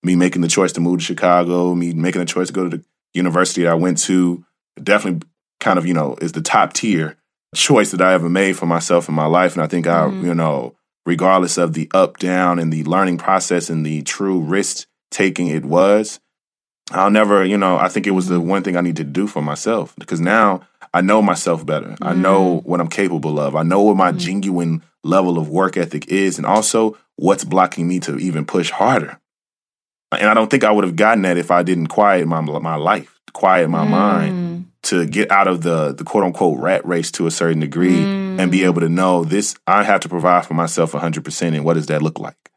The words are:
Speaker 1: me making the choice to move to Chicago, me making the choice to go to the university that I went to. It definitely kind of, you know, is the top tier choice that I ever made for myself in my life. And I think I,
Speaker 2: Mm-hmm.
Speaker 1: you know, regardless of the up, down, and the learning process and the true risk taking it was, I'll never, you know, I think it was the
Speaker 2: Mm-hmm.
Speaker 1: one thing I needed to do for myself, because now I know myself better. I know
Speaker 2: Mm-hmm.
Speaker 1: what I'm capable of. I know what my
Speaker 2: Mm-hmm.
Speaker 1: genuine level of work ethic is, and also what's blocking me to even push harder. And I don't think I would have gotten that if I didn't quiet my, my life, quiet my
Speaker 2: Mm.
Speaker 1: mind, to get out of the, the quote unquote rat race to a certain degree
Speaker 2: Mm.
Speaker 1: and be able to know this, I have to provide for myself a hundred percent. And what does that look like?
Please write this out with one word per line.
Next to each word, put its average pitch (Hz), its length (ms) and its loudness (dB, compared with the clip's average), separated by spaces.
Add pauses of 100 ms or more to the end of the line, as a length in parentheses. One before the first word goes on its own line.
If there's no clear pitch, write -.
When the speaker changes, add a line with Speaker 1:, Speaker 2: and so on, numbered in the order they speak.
Speaker 1:
me 90 120 2
making 90 260 2
the 85 60 0
choice 90 260 2
to - 80 -6
move 87 180 0
to 82 60 -6
Chicago, 87 680 2
me 85 180 -2
making 87 280 -2
the 85 40 -2
choice 90 220 -4
to - 60 -12
go 92 160 -2
to 85 80 -6
the 82 60 -12 (300)
university 90 500 0
that 85 80 4
I 82 40 4
went 82 280 0
to. 90 400 0 (340)
It - 80 -14
definitely 104 420 0 (320)
kind 110 180 0
of, 82 80 -2
you 90 80 0
know, 73 280 -2
is 82 100 -4
the 80 100 -6
top 98 300 2
tier 80 460 -2 (380)
choice 110 360 2
that 90 100 0
I 92 120 6
ever 85 160 2
made 95 260 2
for 82 120 -4
myself 85 420 0
in 78 60 -2
my 78 100 0
life. 87 300 4
And 85 80 -2
I 78 40 -2
think 85 200 -2
I, 85 180 2
Speaker 2:
Mm-hmm. 85 220 -4
Speaker 1:
you 87 60 -2
know, 76 420 -2 (300)
regardless 90 520 2
of 85 160 0
the 78 200 -6
up, 95 260 2
down, 92 400 0
and 82 120 -2
the 78 140 -4
learning 90 320 0
process 90 520 -2
and 80 160 -4
the 76 180 -6
true 95 360 -2
risk 87 480 -4 (240)
taking - 360 -2
it 78 180 -4
was, 98 560 2 (680)
I'll 95 200 2
never, 104 320 4
you 98 140 0
know, 92 200 2
I 90 120 0
think 101 180 -4
it 98 40 0
was 92 160 0
the 92 120 0
Speaker 2:
Mm-hmm. 82 80 -2
Speaker 1:
one 95 160 -2
thing 92 140 -2
I 87 40 0
needed 85 160 -2 (100)
to 71 40 -12
do 92 160 -2
for 78 140 -6
myself, 76 580 -4
because 82 220 -6
now 101 400 2 (320)
I 90 80 2
know 104 200 4
myself 87 440 0
better. 76 360 -6
I 85 120 -2
know 92 460 2
Speaker 2:
Mm-hmm. - 100 -12
Speaker 1:
what 87 100 0
I'm 82 80 -2
capable 78 520 -2
of. 71 160 -4
I 80 80 0
know 90 180 2
what 104 160 4
my 92 140 4
Speaker 2:
Mm-hmm. 82 80 -4
Speaker 1:
genuine 87 600 -2 (220)
level 87 340 2
of 78 120 -4
work 92 280 0
ethic 80 300 -6
is, 95 300 0
and 107 100 -6
also 110 500 2 (180)
what's 92 280 0
blocking 90 440 0
me 90 140 -2
to - 160 -6
even 78 280 -4
push 87 260 -2
harder. 101 480 -2 (920)
And - 180 0
I 107 40 4
don't 110 160 2
think 131 140 2
I 107 80 4
would 104 140 2
have 85 100 -4
gotten 107 280 2
that 90 140 0
if 85 140 -2
I 87 120 4
didn't 85 240 0
quiet 95 400 2
my, 80 140 -2
my 78 340 -6
life, 80 440 -2 (140)
quiet 92 360 2
my 82 160 0
Speaker 2:
Mm. - 40 0
Speaker 1:
mind, 180 760 0 (160)
to - 240 -2
get - 240 -2
out 98 180 4
of 87 140 0
the, 80 320 0
the 71 120 -14
quote 104 180 0
unquote 85 360 0
rat 87 280 0
race 85 240 -2
to 85 160 -2
a 80 40 -2
certain 82 280 0
degree 85 400 2
Speaker 2:
Mm. 190 400 -2
Speaker 1:
and 92 120 0
be 95 120 2
able 87 180 2
to 82 80 0
know 90 360 2
this, 98 300 -2 (120)
I 98 160 4
have 101 180 2
to 82 80 -10
provide 87 380 2
for 82 80 -6
myself 82 400 0
a 73 40 -4
hundred 80 260 -4
percent. 80 300 -4
And 73 100 -4
what 82 100 2
does 76 120 -2
that 76 140 -2
look 80 160 -2
like? - 400 -14